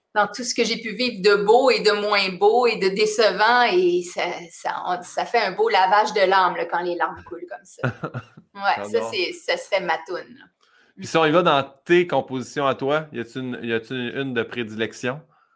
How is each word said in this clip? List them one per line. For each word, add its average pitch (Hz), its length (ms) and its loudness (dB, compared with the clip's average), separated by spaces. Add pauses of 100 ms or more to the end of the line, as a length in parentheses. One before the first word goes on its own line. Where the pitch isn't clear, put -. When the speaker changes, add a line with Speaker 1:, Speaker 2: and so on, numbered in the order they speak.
(160)
Speaker 1:
dans 208 120 4
tout - 160 -10
ce - 120 -4
que 240 80 2
j'ai 220 140 -2
pu 214 180 -10
vivre 220 260 -4
de 202 220 4
beau 247 260 6
et 208 120 2
de 208 100 4
moins 208 380 0
beau 214 360 4
et 220 120 0
de 190 120 0
décevant. 214 720 2 (100)
Et 180 300 2
ça, - 220 -8 (280)
ça, - 360 -8
on, 180 160 -4
ça - 220 -6
fait 233 120 -2
un 202 140 0
beau 214 180 0
lavage 208 440 4
de 202 80 0
l'âme, 185 340 4
là, 170 100 -4
quand 175 160 -4
les 175 140 -4
larmes 165 280 -4
coulent 170 240 -14
comme - 160 -16
ça. - 200 -20
Speaker 2:
<laughs> - 720 -10
Speaker 1:
Ouais, 196 280 0
ça, 208 80 -6
Speaker 2:
J'adore. 226 220 0
Speaker 1:
c'est, 175 200 -2
ça - 240 -4
serait 175 240 -2
ma 165 260 -2
toune, 180 100 -8 (220)
là. - 60 -20 (520)
Speaker 2:
Puis 95 80 -14
si - 120 -2
on 160 80 6
y 151 60 4
va 175 120 4
dans 143 200 4 (220)
tes 175 220 4
compositions 131 580 -4
à 131 80 2
toi, 143 400 -2
y 117 60 -8
a-tu 117 200 -10
une, 127 220 -8
y 117 120 -4
a-tu 113 200 -4
une 127 400 -6
de 117 80 0
prédilection ? 113 800 -6 (340)